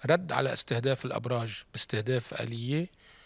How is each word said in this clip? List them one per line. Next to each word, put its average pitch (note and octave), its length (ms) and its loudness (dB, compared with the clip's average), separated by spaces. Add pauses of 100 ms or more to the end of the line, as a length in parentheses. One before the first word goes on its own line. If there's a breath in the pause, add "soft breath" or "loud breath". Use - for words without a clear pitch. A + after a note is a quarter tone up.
رد F3 260 4
على C3+ 200 2
استهداف B2 520 0
الأبراج A#2+ 580 -2 (100)
باستهداف A2+ 680 0
آلية، A#2+ 440 -2 (400 soft breath)